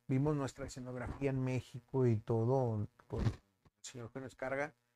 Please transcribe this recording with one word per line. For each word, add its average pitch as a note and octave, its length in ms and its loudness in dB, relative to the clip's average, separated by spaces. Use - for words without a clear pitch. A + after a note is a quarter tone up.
vimos C#3+ 300 2
nuestra C3+ 300 -4
escenografía B2+ 640 -4
en C3 140 0
México B2+ 600 0
y A#2 100 6
todo, A2+ 720 2
con A2+ 160 -4
el A2+ 80 2
señor A#2 280 -12
que C3+ 100 -10
nos B2+ 160 -12
carga, C3+ 380 -4